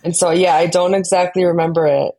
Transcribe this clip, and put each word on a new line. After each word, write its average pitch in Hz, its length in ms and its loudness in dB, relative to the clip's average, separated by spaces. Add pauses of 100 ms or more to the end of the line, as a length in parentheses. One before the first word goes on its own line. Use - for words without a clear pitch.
And 170 120 -4
so, 175 140 0
yeah, 170 260 2
I 170 100 2
don't 180 280 0
exactly 180 500 -2
remember 165 420 0
it. 139 320 0